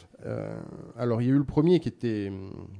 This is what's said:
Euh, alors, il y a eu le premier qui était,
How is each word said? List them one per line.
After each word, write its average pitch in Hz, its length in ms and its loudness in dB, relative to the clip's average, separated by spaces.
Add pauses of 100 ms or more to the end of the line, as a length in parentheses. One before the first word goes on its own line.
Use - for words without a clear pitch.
(240)
Euh, 107 340 -6 (380)
alors, 120 240 0
il 120 60 0
y 131 40 4
a 135 40 6
eu 143 40 6
le 143 60 4
premier 165 360 4
qui 147 80 -2
était, 104 440 -2 (480)